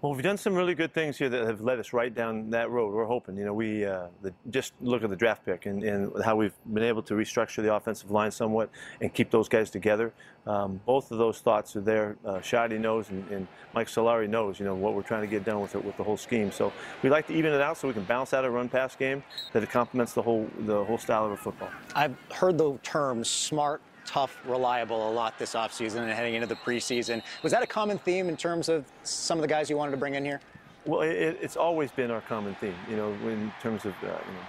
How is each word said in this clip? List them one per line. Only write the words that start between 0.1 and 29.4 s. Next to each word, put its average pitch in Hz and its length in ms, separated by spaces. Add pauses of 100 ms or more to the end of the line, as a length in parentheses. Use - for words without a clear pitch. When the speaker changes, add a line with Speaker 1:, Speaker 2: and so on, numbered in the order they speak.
Speaker 1:
we've 135 100
done 196 120
some 196 200
really 180 180
good 156 180
things 151 240
here 139 120
that 120 180
have 110 140
led 120 180
us 107 140
right 120 200
down 110 380
that 117 200
road. 117 220
We're 110 120
hoping. 110 320
You 101 80
know, 101 100
we, 107 300
uh, 92 240 (120)
the, 95 140 (160)
just 123 300
look 123 240
at 107 60
the 95 60
draft 107 280
pick 92 220
and, 101 180
and 101 400
how 110 100
we've 107 220 (180)
been 107 80
able 113 220
to 104 100
restructure 110 480
the 107 100
offensive 104 380
line 107 220
somewhat 110 360 (320)
and - 140
keep - 160
those 110 180
guys 110 220
together. 107 420 (320)
Um, 101 420
both 131 260
of 110 60
those 113 200
thoughts 107 380
are 104 60
there. 107 340 (100)
Uh, 98 120
Shadi 113 420
knows, 110 300
and, 95 200
and 98 160 (280)
Mike 113 120
Solari 113 420
knows, 104 300
you 98 80
know, 98 80
what 101 200
we're 101 80
trying 110 180
to 104 80
get 101 160
done 107 160
with 98 160
it, 101 80
with 101 120
the - 60
whole 98 140
scheme. 107 340
So 104 220 (320)
we 139 40
like 151 200
to 156 60
even 160 180
it 139 80
out 151 180
so - 80
we 131 80
can 104 80
balance 123 320
out 131 100
a 131 60
run-pass 123 460
game 135 260 (300)
that 110 100
it 101 80
complements 120 440
the 120 80
whole, 113 280 (120)
the 104 220
whole 113 140
style 110 280
of 104 40
our 101 60
football. 98 320 (260)
Speaker 2:
I've 143 220 (160)
heard 185 260
the 143 240
term 135 400
smart, 147 600 (220)
tough, - 320 (100)
reliable 120 640
a 110 40
lot 113 260
this 117 160
offseason 113 440
and 117 120
heading 117 240
into 113 140
the 113 80
preseason. 117 680 (220)
Was 156 80
that 233 100
a 240 60
common 208 300
theme 185 300
in 160 80
terms 170 320
of 160 160 (200)
some - 340
of 156 40